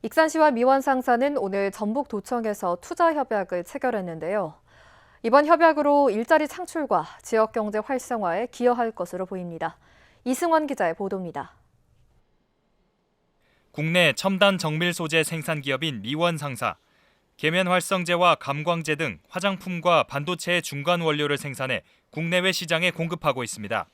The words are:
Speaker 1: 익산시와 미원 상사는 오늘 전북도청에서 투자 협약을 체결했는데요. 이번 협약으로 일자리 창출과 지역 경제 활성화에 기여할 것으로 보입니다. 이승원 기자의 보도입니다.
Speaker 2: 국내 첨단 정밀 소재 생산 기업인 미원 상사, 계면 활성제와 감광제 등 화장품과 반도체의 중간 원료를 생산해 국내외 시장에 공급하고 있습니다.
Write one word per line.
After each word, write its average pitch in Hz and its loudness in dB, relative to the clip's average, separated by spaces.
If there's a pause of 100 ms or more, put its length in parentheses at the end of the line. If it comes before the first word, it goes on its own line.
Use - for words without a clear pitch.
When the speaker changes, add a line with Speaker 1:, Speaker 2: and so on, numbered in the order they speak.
Speaker 1:
익산시와 311 4
미원 262 4
상사는 262 2
오늘 196 -2
전북도청에서 214 -4
투자 330 0
협약을 196 -2
체결했는데요. 185 -4 (680)
이번 277 6
협약으로 294 6
일자리 285 2
창출과 240 -2 (160)
지역 220 0
경제 214 -2
활성화에 220 -2
기여할 240 0
것으로 180 -6
보입니다. 170 -8 (460)
이승원 311 0
기자의 185 0
보도입니다. 185 -8 (2250)
Speaker 2:
국내 160 2
첨단 196 2
정밀 160 -2
소재 160 0
생산 156 -6
기업인 135 -4
미원 156 -2
상사, 127 -6 (600)
계면 175 0
활성제와 175 2
감광제 151 -4
등 131 -6 (100)
화장품과 180 0
반도체의 170 -2
중간 156 -2
원료를 147 0
생산해 131 -6 (280)
국내외 180 0
시장에 170 -2
공급하고 160 -2
있습니다. 104 -6